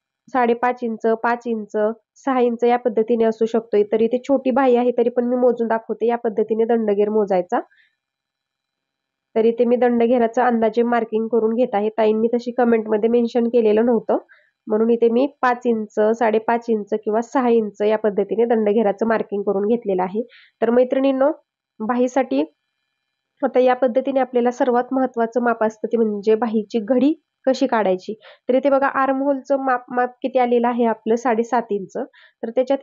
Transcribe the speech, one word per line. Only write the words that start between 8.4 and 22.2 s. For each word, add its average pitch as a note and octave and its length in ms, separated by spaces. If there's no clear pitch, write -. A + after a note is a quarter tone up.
तर A3 100
इथे A#3 200
मी A#3+ 100
दंडघेराचं A#3+ 680
अंदाजे A#3 440
मार्किंग A3+ 420
करून A3+ 280
घेत B3 200
आहे. G#3 140
ताईंनी A3 440
तशी A#3+ 180
कमेंटमध्ये A3+ 580
मेन्शन A#3+ 380
केलेलं A3+ 380
नव्हतं, A#3 320
म्हणून A3 220
इथे A#3 200
मी A#3+ 160
पाच B3 240
इंच, A3 280
साडेपाच A3 520
इंच G#3 260
किंवा A3 280
सहा B3 280
इंच G#3+ 300
या G#3+ 180
पद्धतीने G#3 460
दंडघेराचं A3 600
मार्किंग G#3+ 360
करून G3+ 240
घेतलेलं F#3 360
आहे. F#3+ 180
तर A3+ 100
मैत्रिणींनो, C4 600
बाहीसाठी B3 640